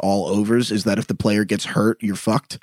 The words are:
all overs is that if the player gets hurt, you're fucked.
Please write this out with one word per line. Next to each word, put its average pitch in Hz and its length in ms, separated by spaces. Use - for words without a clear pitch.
all 98 260
overs 107 440
is 104 120
that 101 140
if - 80
the - 80
player 104 300
gets 101 220
hurt, 110 360
you're 101 140
fucked. - 460